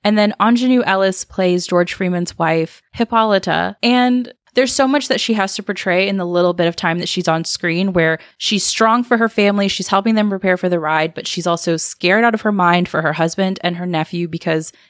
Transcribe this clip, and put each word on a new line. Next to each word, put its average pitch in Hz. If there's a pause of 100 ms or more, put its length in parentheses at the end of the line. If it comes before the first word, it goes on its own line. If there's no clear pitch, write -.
And 214
then 208
Ingenue 240
Ellis 190
plays 180
George 175
Freeman's 175
wife, 160 (120)
Hippolyta, 196
and 247 (200)
there's 254
so 269
much 269
that -
she -
has 196
to 202
portray 190
in 196
the 180
little 175
bit 175
of 170
time 175
that 170
she's 175
on 160
screen, 180
where 160 (180)
she's -
strong 226
for 240
her 226
family, 202
she's -
helping 202
them 214
prepare 190
for 185
the 175
ride, 156
but -
she's 175
also 170
scared 190
out 233
of 220
her 220
mind 175
for 151
her 156
husband 180
and 175
her 180
nephew, 175
because 160 (160)